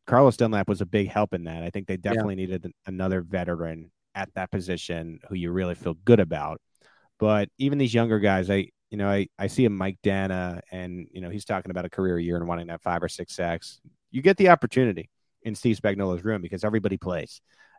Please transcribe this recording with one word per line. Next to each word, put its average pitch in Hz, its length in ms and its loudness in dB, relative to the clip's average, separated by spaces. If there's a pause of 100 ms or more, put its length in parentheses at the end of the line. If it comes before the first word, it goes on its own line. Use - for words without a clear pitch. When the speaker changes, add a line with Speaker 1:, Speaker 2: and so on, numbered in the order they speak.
Speaker 1:
Carlos 127 300 6
Dunlap 110 320 2
was 98 120 0
a 92 40 0
big 95 240 0
help 104 240 0
in 87 100 -6
that. 82 200 -8
I 87 60 -6
think 98 180 -8
they 95 80 -4
Speaker 2:
Yeah. 101 180 -4
Speaker 1:
definitely 104 220 -2
needed 92 300 -6
an-, 85 80 -12 (120)
another 92 360 -2
veteran 85 720 -6 (240)
at 98 180 -8
that 92 180 -6
position 85 760 -6
who 95 80 -8
you 87 160 -4
really 90 240 -2
feel 85 180 -6 (120)
good 117 140 10
about. 78 400 -2 (600)
But 107 300 2 (100)
even 139 180 0
these 127 160 0
younger 117 260 2
guys, 95 300 2
I, 98 200 0 (200)
you 104 80 -10
know, 101 120 0
I, 101 180 2 (100)
I 98 80 -4
see - 200 2
a 110 40 6
Mike 95 320 -4
Dana, 92 600 -2 (100)
and, 90 400 -10
you 92 100 -14
know, 87 80 -10
he's 98 160 -10
talking 95 240 -6
about 90 160 -6
a 87 40 -8
career 92 280 0
year 87 200 0
and 85 100 -4
wanting 85 200 -6
that 85 140 -12
five 87 220 -2
or 85 60 -2
six - 260 -10
sacks. 85 440 -4 (300)
You 131 140 -6
get 190 140 6
the 190 120 8
opportunity 117 640 4 (320)
in 110 100 -6
Steve 110 240 2
Spagnuolo's 95 460 0
room 107 180 -2
because 87 220 -8
everybody 104 340 0
plays. 85 440 -8 (380)